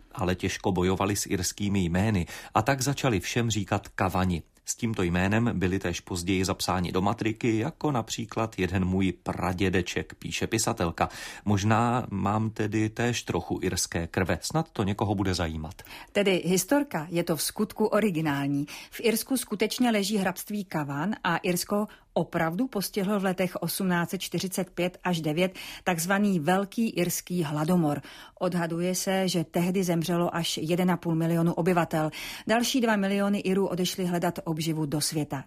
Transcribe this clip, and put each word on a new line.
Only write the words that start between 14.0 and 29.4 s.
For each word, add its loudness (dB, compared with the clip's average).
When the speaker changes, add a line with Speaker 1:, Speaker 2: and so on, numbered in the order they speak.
Speaker 1:
krve, 0
snad -2
to -2
někoho 0
bude 2
zajímat. -4
Speaker 2:
Tedy 2
historka 2
je 0
to 0
v -2
skutku 0
originální. 2
V -14
Irsku 0
skutečně 0
leží 2
hrabství -2
Kavan -2
a 2
Irsko 0
opravdu 0
postihl -2
v -2
letech 0
osmnáct 0
set -6
čtyřicet -4
pět -4
až 0
devět 0
takzvaný 2
Velký 2
irský -2
hladomor. 2
Odhaduje 0
se, 0
že 2